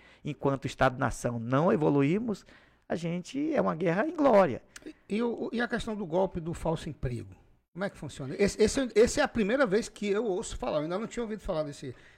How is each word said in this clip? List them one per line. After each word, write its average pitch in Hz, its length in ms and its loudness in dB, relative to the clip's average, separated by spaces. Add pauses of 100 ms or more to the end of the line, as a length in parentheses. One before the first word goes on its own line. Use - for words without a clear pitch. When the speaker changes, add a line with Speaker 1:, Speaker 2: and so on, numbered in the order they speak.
(240)
Speaker 1:
enquanto 139 400 -2
Estado-nação, 127 760 0
não 131 320 2
evoluirmos, 160 720 2 (440)
a 208 80 -2
gente 180 580 -4
é - 60 2
uma 185 160 0
guerra 185 320 0
inglória. 226 540 4 (240)
Speaker 2:
E, - 300 -8
e 226 60 0
o, 233 300 -2
e 233 80 -2
a 240 80 -2
questão 220 260 -4
do 202 120 -6
golpe 180 340 0
do 160 140 -6
falso 165 340 -4
emprego? 120 400 -6 (440)
Como 175 120 -8
é 196 60 -4
que - 60 -20
funciona? 139 420 -10
Esse, 202 240 4
esse, 247 320 2
esse 240 260 6
é - 20 6
a 247 60 2
primeira 233 360 2
vez 208 240 0
que - 200 -6
eu 208 180 0
ouço 196 320 -4
falar. 214 200 0
Eu 147 40 0
ainda 175 160 -4
não 226 80 -6
tinha - 160 -8
ouvido 214 180 -6
falar 160 220 -4
desse, 143 320 -8 (240)